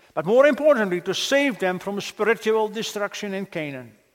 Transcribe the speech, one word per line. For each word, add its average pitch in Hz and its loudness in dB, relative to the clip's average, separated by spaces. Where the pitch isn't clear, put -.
but 156 -2
more 240 6
importantly, 233 2
to 185 -4
save 277 0
them 180 -2
from 202 -6
spiritual 220 0
destruction 202 -6
in 196 -6
Canaan. 139 -10